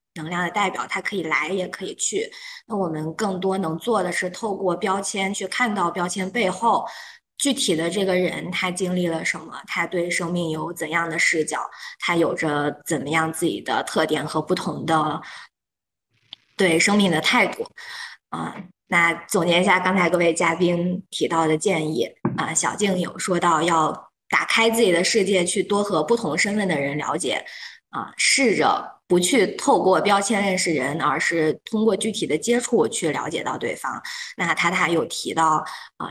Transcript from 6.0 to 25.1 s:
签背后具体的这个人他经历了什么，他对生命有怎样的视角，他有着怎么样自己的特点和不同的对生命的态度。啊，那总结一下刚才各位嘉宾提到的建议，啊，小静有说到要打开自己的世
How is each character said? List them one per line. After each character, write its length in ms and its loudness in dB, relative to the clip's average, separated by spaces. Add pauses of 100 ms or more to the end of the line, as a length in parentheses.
签 220 -4
背 200 0
后 360 2 (520)
具 140 2
体 220 0
的 160 0
这 140 0
个 100 2
人 380 0
他 180 -2
经 240 -2
历 140 2
了 160 -2
什 120 -2
么， 300 -14
他 180 -2
对 240 -2
生 240 -4
命 180 0
有 220 -6
怎 180 -6
样 200 -2
的 80 -4
视 260 2
角， 160 -6 (380)
他 160 -2
有 200 4
着 520 -2
怎 140 -2
么 80 -6
样 240 0
自 120 -4
己 160 -2
的 220 -2
特 240 0
点 180 -2
和 160 -4
不 140 -2
同 320 -4
的 340 0 (1400)
对 220 4
生 180 4
命 140 4
的 100 2
态 280 2
度。 180 -8 (600)
啊， 260 -8 (320)
那 260 2 (140)
总 200 0
结 140 4
一 40 4
下 160 6
刚 140 2
才 140 4
各 80 2
位 160 4
嘉 220 2
宾 560 0
提 160 -2
到 220 2
的 100 4
建 340 0
议， 160 0 (280)
啊， 180 -4
小 220 0
静 220 2
有 200 -4
说 220 0
到 200 4
要 320 4 (380)
打 160 2
开 240 4
自 100 2
己 120 6
的 120 4
世 200 2